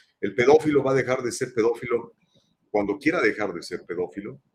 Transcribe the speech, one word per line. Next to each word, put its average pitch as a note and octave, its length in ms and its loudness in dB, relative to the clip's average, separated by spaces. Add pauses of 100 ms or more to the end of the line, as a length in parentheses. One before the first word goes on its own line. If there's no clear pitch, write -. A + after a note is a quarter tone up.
(200)
El G2+ 140 -4
pedófilo C#3+ 480 4
va C3+ 100 0
a C3+ 40 2
dejar B2+ 260 0
de A#2+ 80 -4
ser - 240 -8
pedófilo A#2 600 -2 (540)
cuando G2+ 280 0
quiera D#3+ 220 0
dejar G#2 320 0
de E2 100 -10
ser - 240 -12
pedófilo F2+ 560 -8 (120)